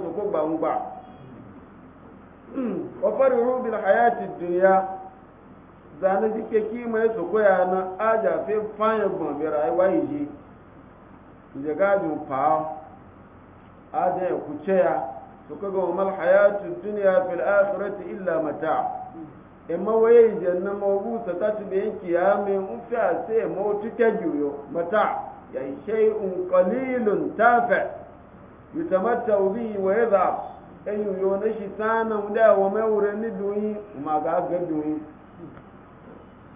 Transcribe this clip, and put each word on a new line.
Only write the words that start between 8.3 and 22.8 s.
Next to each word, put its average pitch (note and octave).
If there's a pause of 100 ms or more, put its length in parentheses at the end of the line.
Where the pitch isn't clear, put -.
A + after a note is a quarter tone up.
fe G#3+ (180)
fanya G#3+
gbon D#3+
bi D#3
rayuwa D#3+
yi D#3+
je. C#3+ (1300)
Je D3
ga G3
jun D#3+ (100)
pa. D3+ (1300)
Aja F3+
ya E3+
kuce D3
ya. E3 (460)
Su D3
ko G3
ga F#3
mal G3
hayatu G3 (180)
dunya F#3+
fil E3+
akhirati G3
illa F3+
mata'. D3 (840)
Imma F#3+
waye A3+
janna F#3
mawbusa G3+
ta G#3+
ci G3+
be G3
kiyame, G3
un G3